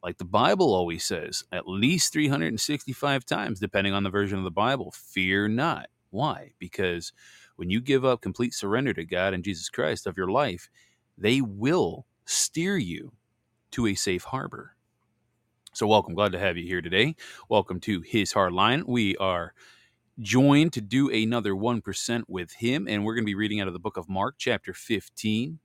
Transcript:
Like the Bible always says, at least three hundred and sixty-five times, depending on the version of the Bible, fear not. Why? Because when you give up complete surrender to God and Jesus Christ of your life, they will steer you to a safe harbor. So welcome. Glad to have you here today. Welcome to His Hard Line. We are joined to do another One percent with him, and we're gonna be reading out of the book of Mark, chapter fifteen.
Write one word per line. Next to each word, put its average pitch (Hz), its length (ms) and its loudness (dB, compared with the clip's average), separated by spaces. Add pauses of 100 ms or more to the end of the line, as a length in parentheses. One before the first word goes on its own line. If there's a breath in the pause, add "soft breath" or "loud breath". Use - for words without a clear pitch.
Like 87 140 -6
the 92 80 -8
Bible 127 500 4
always 87 300 0
says, - 480 -6
at 90 160 -6
least 123 420 0
three 151 180 0
hundred 143 180 0
and 113 120 -4
sixty-five 139 680 -4
times, 113 340 -4
depending 98 320 0
on 101 100 2
the 98 60 0
version 98 300 0
of 95 60 -2
the 92 60 -4
Bible, 107 460 0
fear 95 500 0
not. 113 440 -2 (180)
Why? 123 500 -4
Because 90 540 -4 (440 loud breath)
when 87 120 -6
you 110 140 2
give 131 200 2
up 127 200 2
complete 120 320 -4
surrender 110 400 0
to 82 100 -6
God 92 300 0
and 90 100 -6
Jesus 87 240 -6
Christ 127 380 -2
of 90 100 -6
your 92 140 -2
life, 110 400 -2 (480 soft breath)
they 120 240 2
will 107 640 0 (180)
steer 185 540 0
you 90 340 -4 (600)
to 117 160 2
a 98 60 2
safe 92 300 -2
harbor. - 500 -10 (1000)
So 110 120 0
welcome. 101 280 6
Glad 98 180 2
to 90 60 -4
have 90 180 0
you 85 80 -8
here 90 160 -2
today. 95 340 2 (360 loud breath)
Welcome 95 300 2
to 98 200 -2
His 101 320 0
Hard 92 220 2
Line. 113 320 2
We 113 320 2
are 90 340 -2 (680 soft breath)
joined 139 540 6
to 120 80 -4
do 123 300 0
another 110 440 0
One 110 280 0
percent 117 440 -4
with 90 260 -8
him, 131 360 -2
and 104 160 0
we're 113 120 -2
gonna 117 100 0
be 101 80 -2
reading 104 260 -2
out 95 80 -2
of 87 60 -6
the 90 60 -10
book 101 180 -6
of 87 100 -10
Mark, 98 300 -2
chapter 104 340 -2
fifteen. 113 920 -4